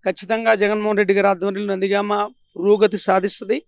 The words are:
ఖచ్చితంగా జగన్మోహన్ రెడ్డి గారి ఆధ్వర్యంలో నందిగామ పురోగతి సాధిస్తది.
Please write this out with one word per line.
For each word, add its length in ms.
ఖచ్చితంగా 480
జగన్మోహన్ 480
రెడ్డి 120
గారి 200
ఆధ్వర్యంలో 400
నందిగామ 480
పురోగతి 500
సాధిస్తది. 600